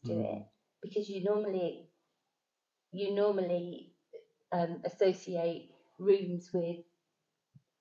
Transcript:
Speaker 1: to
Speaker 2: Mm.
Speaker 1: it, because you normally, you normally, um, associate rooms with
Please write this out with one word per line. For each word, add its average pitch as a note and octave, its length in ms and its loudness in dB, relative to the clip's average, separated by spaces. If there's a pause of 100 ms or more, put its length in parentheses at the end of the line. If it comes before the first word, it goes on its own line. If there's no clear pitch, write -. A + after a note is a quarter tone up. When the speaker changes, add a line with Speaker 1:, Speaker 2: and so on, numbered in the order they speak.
Speaker 1:
to A#2 60 -4
Speaker 2:
Mm. A2 140 0 (160)
Speaker 1:
it, G#2 60 -16 (360)
because G#3 260 -4
you G3 140 -6
normally, G3 640 -2 (1040)
you G3 220 -2
normally, F#3 800 0 (580)
um, E3+ 320 0
associate F3 880 0 (260)
rooms F3+ 560 2
with E3+ 300 -2 (960)